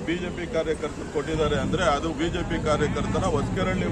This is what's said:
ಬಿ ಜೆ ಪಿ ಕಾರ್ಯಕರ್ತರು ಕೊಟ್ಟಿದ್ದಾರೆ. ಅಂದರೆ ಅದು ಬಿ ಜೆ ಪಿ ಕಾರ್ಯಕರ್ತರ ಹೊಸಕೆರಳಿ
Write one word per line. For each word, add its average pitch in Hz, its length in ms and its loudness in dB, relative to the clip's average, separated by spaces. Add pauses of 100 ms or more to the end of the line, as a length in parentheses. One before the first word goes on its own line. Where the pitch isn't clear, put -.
ಬಿ 165 160 0
ಜೆ 175 140 -4
ಪಿ 175 80 -4 (100)
ಕಾರ್ಯಕರ್ತರು 156 600 -2
ಕೊಟ್ಟಿದ್ದಾರೆ. 151 500 2
ಅಂದರೆ 180 180 0 (120)
ಅದು 151 140 -2 (100)
ಬಿ 165 140 2
ಜೆ 175 160 -2
ಪಿ 170 80 0 (100)
ಕಾರ್ಯಕರ್ತರ 147 560 2 (120)
ಹೊಸಕೆರಳಿ 180 560 0